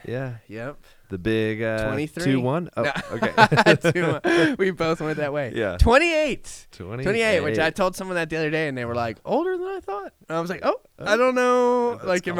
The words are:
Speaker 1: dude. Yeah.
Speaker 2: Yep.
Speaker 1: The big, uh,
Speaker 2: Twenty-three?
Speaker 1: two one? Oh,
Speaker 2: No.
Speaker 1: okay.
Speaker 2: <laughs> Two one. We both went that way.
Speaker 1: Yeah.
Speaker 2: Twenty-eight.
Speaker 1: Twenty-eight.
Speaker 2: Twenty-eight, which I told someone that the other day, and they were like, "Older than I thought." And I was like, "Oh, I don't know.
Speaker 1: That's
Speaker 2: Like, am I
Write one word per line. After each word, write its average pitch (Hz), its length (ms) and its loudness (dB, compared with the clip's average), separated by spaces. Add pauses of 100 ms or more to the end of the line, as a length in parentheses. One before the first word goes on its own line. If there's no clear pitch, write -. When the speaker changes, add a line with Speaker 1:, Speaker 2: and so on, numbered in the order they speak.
Speaker 1:
dude. - 80 -10
Yeah. 127 220 -6 (140)
Speaker 2:
Yep. 117 280 -12 (320)
Speaker 1:
The 95 100 -6
big, 110 440 0
uh, 110 240 -2
Speaker 2:
Twenty-three? 143 380 -4
Speaker 1:
two 135 160 4
one? 147 360 -2
Oh, 117 60 0
Speaker 2:
No. 147 100 0 (200)
Speaker 1:
okay. 214 640 4
Speaker 2:
<laughs> 165 160 2
Two 175 100 0 (180)
one. 339 380 2
We 190 140 2
both 165 280 -2
went 156 180 -4
that 147 140 -2
way. 139 220 -4
Speaker 1:
Yeah. 98 240 0
Speaker 2:
Twenty-eight. 302 960 2
Speaker 1:
Twenty-eight. 110 320 -10
Speaker 2:
Twenty-eight, 214 360 2
which 147 200 0
I 160 100 2
told 190 240 0
someone 185 220 -6
that 165 120 -2
the 156 80 -6
other 160 140 -2
day, 160 160 0
and 135 100 -6
they 123 80 -4
were 117 120 -4
like, 117 280 -4
"Older 339 320 -2
than 359 120 -6
I 381 120 -8
thought." 392 320 -10 (160)
And 160 80 -6
I 165 40 0
was 175 100 -4
like, 180 140 -8
"Oh, 392 160 0 (180)
I 202 180 0
don't 254 200 2
know. 247 580 2
Speaker 1:
That's 226 120 -12
Speaker 2:
Like, 180 200 0
am 175 80 -2
I - 60 -6